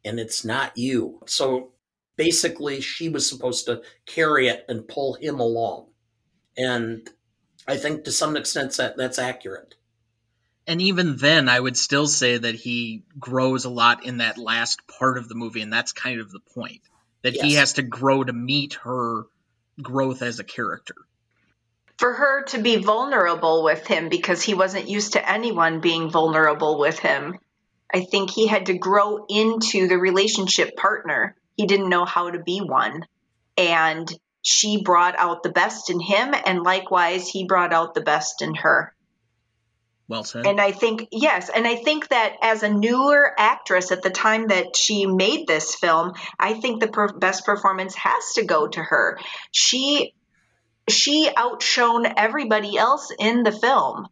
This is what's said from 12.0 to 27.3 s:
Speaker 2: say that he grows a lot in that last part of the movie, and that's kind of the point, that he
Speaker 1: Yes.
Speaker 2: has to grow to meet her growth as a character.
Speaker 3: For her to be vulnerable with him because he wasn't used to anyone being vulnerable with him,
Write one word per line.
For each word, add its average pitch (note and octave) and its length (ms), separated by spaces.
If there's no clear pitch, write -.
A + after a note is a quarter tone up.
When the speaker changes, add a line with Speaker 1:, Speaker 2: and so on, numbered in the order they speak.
Speaker 2:
say B2 300
that A#2 180
he A#2 480
grows C3 460
a B2 60
lot A#2+ 340
in B2 140
that A2+ 180
last A#2 500
part C3 300
of A#2+ 100
the A2+ 80
movie, A2+ 280
and G#2+ 100
that's A#2+ 200
kind B2 280
of G2+ 100
the F#2+ 100
point, - 420
that B2+ 100
he C#3+ 200
Speaker 1:
Yes. D3 60
Speaker 2:
has C#3 160
to C#3 80
grow C3 400
to B2 120
meet C#3 400
her A#2+ 500
growth C3 400
as A#2+ 200
a G2 40
character. - 500
Speaker 3:
For B3 160
her C#4 360
to C4 100
be A3 180
vulnerable F#3 880
with D#3 220
him E3 240
because E3+ 320
he G#3+ 100
wasn't F#3+ 380
used G#3 240
to - 120
anyone F3+ 540
being E3 300
vulnerable D#3 680
with D#3 200
him, D3 400